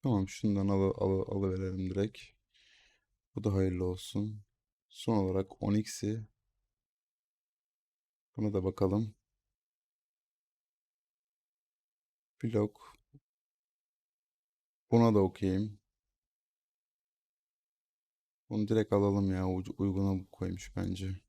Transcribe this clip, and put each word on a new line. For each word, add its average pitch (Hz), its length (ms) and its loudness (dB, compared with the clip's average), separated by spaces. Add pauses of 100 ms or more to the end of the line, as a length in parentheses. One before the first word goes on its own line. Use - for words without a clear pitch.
Tamam, 101 260 2
şundan 101 400 0
alı-, 98 280 2
alı-, 95 320 0
alıverelim 95 640 -2
direkt. 98 280 -2 (1160)
Bu 104 100 -8
da 101 100 2
hayırlı 92 300 2
olsun. 104 580 -6 (460)
Son - 280 -2
olarak 95 460 -2
Onyx'i. 107 640 -2 (2000)
Buna 107 160 -2
da 95 120 0
bakalım. 101 500 0 (3250)
Blok. 123 540 -2 (1900)
Buna 117 240 6
da 104 40 6
okeyim. 98 600 0 (2750)
Bunu 107 180 -2
direkt 110 240 2
alalım 101 380 4
ya. 92 180 0
Uy-, 92 300 -4
uyguna 95 540 0
koymuş 92 440 -8
bence. 95 520 -6